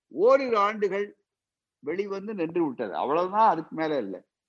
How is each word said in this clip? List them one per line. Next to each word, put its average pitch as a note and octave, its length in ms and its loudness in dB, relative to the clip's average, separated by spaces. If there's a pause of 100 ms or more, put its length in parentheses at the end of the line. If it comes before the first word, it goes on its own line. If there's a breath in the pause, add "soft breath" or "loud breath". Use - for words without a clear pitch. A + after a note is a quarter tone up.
(120)
ஓரிரு A#3+ 460 4
ஆண்டுகள் G3+ 480 0 (760)
வெளிவந்து G3 520 -6
நின்று E3+ 280 -2
விட்டது, A#2 340 -4
அவ்வளவுதான், F3+ 540 2
அதுக்கு D#3+ 240 -4
மேல D#3 240 -2
இல்லை. G2 220 -6 (280)